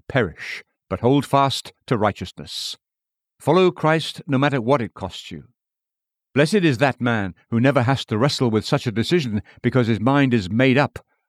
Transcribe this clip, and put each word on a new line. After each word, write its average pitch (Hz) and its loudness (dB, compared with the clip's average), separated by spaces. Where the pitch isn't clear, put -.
perish, - -4
but 95 -6
hold 131 2
fast 139 -2
to 120 0
righteousness. - -6
Follow 180 4
Christ 160 -2
no 135 0
matter 139 0
what 120 0
it 101 -8
costs - -12
you. 76 -16
Blessed 156 4
is 139 2
that 131 2
man 110 -2
who 117 0
never 131 4
has 123 0
to 113 -4
wrestle 131 0
with 107 0
such - -2
a 120 -4
decision 113 0
because 123 2
his 113 2
mind 135 2
is 101 0
made 123 2
up, - -2